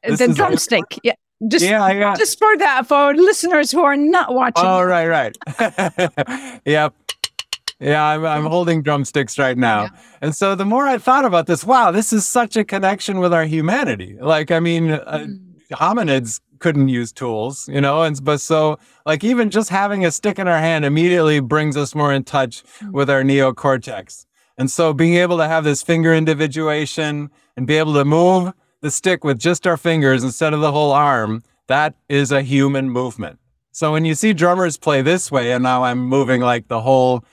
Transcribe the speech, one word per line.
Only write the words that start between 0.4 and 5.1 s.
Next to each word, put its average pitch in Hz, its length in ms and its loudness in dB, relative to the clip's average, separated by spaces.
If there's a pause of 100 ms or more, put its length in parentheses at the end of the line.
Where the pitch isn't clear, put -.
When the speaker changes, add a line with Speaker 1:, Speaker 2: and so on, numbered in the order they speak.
Speaker 1:
Yeah. 233 120 0 (340)
Just, 196 160 2
Speaker 2:
Yeah, 202 280 2
yeah. 202 240 0
Speaker 1:
just 147 220 -2
for 427 200 4
that, 269 280 0
for 285 280 4
listeners 339 580 2
who 330 100 0
are 285 140 2
not 302 380 2
watching. 247 320 0
Speaker 2:
Oh, 185 180 2
right, 175 240 2
right. 147 300 -2 (1200)